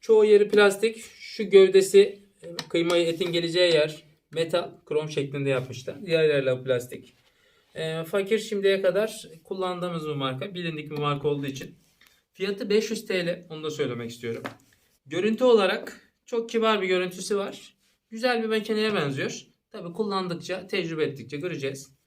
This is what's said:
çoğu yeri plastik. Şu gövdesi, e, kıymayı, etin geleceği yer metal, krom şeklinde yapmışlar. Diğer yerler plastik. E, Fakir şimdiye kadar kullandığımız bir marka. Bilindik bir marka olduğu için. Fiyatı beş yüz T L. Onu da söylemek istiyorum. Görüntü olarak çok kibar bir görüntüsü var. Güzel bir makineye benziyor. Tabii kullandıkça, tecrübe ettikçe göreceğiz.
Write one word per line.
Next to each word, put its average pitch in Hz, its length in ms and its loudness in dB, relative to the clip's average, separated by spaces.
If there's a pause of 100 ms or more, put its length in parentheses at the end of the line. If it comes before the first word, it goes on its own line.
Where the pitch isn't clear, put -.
çoğu 214 240 6
yeri 208 240 8
plastik. 208 560 4 (140)
Şu - 320 -8
gövdesi, 196 760 8 (180)
e, 170 140 -14 (120)
kıymayı, 170 380 2
etin 165 260 -4
geleceği 170 400 2
yer 156 320 0 (260)
metal, 165 400 -2 (160)
krom 151 240 -2
şeklinde 143 380 -4
yapmışlar. 131 580 -6
Diğer 165 180 2
yerler 131 400 2
plastik. 123 500 -4 (600)
E, 160 300 -6
Fakir 202 340 0
şimdiye 196 440 0
kadar 196 460 -2 (160)
kullandığımız 175 640 -6
bir 147 60 -4
marka. 139 400 -6
Bilindik 156 360 -8
bir 151 80 -8
marka 147 300 -2
olduğu 143 180 -2
için. - 280 -10 (580)
Fiyatı 196 380 -6
beş 214 200 2
yüz - 160 -8
T 185 200 -2
L. - 240 -6
Onu 156 140 -12
da 151 60 -4
söylemek 120 400 -4
istiyorum. 113 320 -8 (640)
Görüntü 208 380 -2
olarak 214 560 2 (260)
çok 226 240 -6
kibar 220 320 2
bir 185 40 -2
görüntüsü 185 500 -2
var. - 400 -8 (340)
Güzel 226 320 -2
bir 220 60 -4
makineye 214 460 -2
benziyor. 151 520 -4 (240)
Tabii 170 220 -14
kullandıkça, 190 720 -4
tecrübe 165 380 -2
ettikçe 135 320 -8
göreceğiz. 139 560 -8 (140)